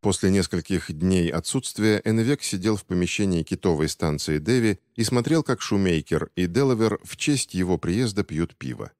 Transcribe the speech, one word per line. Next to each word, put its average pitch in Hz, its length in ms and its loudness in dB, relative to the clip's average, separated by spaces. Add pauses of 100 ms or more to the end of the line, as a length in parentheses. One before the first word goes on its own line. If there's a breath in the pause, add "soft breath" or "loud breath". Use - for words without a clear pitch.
После 98 280 0
нескольких 92 640 0
дней 87 380 2
отсутствия 107 720 0
Эннвек 113 380 0
сидел 104 320 -2
в 101 100 -8
помещении 90 600 0
китовой 78 440 0
станции 78 500 -2
Дэви 110 420 0 (160)
и 113 80 -2
смотрел, 127 400 2
как 123 160 -2
Шумейкер 82 760 0
и 90 140 0
Делавер 110 560 2
в - 120 -16
честь - 380 -2
его 90 240 2
приезда 101 460 -2
пьют 82 320 -4
пиво. 53 440 -10